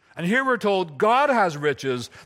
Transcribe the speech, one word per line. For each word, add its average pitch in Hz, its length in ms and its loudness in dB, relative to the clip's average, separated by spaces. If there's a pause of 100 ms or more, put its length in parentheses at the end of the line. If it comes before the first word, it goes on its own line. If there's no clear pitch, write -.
(160)
And 165 100 -6
here 240 180 0
we're 254 140 0
told 185 400 -2
God 247 320 4
has 196 260 0
riches. 135 540 -4 (160)